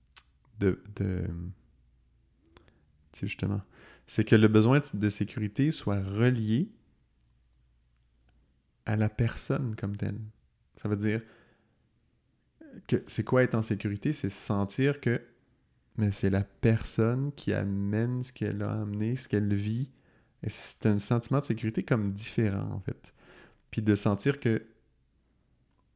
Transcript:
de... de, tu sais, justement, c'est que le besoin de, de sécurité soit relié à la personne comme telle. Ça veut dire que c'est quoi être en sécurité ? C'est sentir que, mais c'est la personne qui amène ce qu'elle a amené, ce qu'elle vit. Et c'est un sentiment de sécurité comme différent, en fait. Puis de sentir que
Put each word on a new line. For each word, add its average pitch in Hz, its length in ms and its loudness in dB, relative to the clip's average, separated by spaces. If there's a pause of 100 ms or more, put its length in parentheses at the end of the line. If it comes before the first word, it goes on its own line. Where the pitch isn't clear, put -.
(580)
de... 98 220 0 (160)
de, 92 280 -2 (1900)
tu - 80 -20
sais, - 80 -4
justement, 98 320 -2 (480)
c'est - 160 0
que - 120 6
le 107 120 8
besoin 110 320 8
de, - 180 -8
de 104 100 2
sécurité 107 600 -2
soit 101 320 -2
relié 113 640 2 (2250)
à 107 100 0
la 107 120 2
personne 120 680 -2
comme 101 200 -6
telle. 101 220 -4 (580)
Ça - 120 -8
veut 104 80 2
dire 107 260 -2 (1700)
que - 180 2
c'est - 180 -4
quoi 127 200 4
être 120 100 0
en 113 80 0
sécurité ? 104 500 -2
C'est 131 160 -4
sentir 113 720 -2
que, 120 220 0 (720)
mais 104 140 2
c'est 98 200 0
la 95 120 2
personne 117 880 0
qui - 200 -4
amène 101 720 -2
ce 123 100 -10
qu'elle 104 300 -4
a 104 100 -2
amené, 107 440 -2
ce 131 120 -12
qu'elle 104 260 0
vit. 107 340 -2 (540)
Et 110 80 -4
c'est - 360 -10
un 104 120 4
sentiment 120 400 0
de 143 60 -2
sécurité 113 380 -2
comme 107 300 0
différent, 104 600 -2
en 98 80 -6
fait. - 340 -10 (560)
Puis - 100 -4
de 107 140 4
sentir 110 460 0
que 110 220 0 (1300)